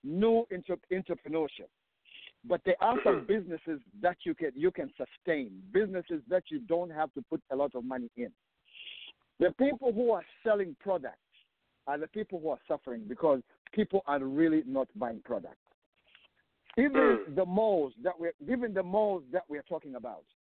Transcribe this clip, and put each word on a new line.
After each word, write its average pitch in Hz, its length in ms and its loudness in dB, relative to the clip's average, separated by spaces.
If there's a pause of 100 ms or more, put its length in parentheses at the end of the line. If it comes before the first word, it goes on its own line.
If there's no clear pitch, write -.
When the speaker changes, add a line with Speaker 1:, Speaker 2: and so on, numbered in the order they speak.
Speaker 1:
new 220 480 2
entre-, 180 260 -6 (140)
entrepreneurship, 160 760 -4 (760)
but 180 180 0
there 185 160 4
are 226 220 4
some 196 180 6
Speaker 2:
Mm-hmm. - 40 -10
Speaker 1:
businesses 165 560 -2 (200)
that 175 220 2
you 170 120 -2
can, 156 200 -4
you 151 140 2
can 147 280 -6
sustain, 139 520 -4 (220)
businesses 190 560 0
that 180 220 2
you 151 100 -4
don't 175 320 -2
have 156 220 -2
to 131 160 -8
put 160 120 -4 (100)
a 131 40 -2
lot 139 180 0
of 123 100 -6
money 127 320 -6
in. 120 140 -6 (1080)
The 175 180 4
people 269 340 2
who 233 200 2
are 185 120 0 (200)
selling 202 360 2
products 143 380 -4 (680)
are 143 100 -2
the 151 100 -4
people 196 320 -8
who 156 120 -4
are - 160 -4
suffering 127 400 -4
because 131 340 2 (320)
people 196 320 2
are 143 140 0
really 156 480 4
not 131 280 0
buying 113 300 -6
products. 107 320 -8 (1200)
Even 277 140 4 (340)
Speaker 2:
Mm. 143 100 -8
Speaker 1:
the 185 100 2
malls 180 480 2 (100)
that 175 160 -2
we're, 170 140 -4 (140)
even 240 280 -2
the 190 80 0
malls 196 480 0
that 175 180 -2
we're 147 140 -10
talking 131 320 -10
about 110 280 -12 (180)